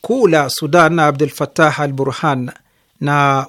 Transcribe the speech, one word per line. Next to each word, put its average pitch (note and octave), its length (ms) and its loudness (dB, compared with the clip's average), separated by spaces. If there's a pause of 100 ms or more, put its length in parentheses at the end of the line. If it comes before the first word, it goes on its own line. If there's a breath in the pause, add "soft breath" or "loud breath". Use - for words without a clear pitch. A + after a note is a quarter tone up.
Kuu A#3+ 260 -2
la D3+ 220 2
Sudan, D#3+ 500 2
Abdel D3 300 0
Fattah D3+ 500 0
al-Burhan, C3+ 720 -2 (500)
na C#3 480 0